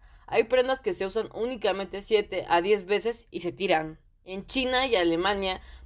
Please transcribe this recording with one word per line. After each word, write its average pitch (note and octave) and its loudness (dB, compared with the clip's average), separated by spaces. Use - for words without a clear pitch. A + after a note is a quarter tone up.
Hay A3 2
prendas B3+ 2
que G3 -2
se F#3+ -4
usan G3+ -4
únicamente G3 -4
siete G3+ 0
a - 4
diez G3 2
veces G#3 -2
y E3+ -10
se F3 -4
tiran. D#3 0
En F#3+ -12
China B3+ 0
y A#3 2
Alemania, F#3 2